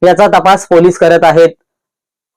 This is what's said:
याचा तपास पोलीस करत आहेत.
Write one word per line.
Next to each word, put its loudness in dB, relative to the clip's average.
याचा 0
तपास -2
पोलीस 0
करत 0
आहेत. 2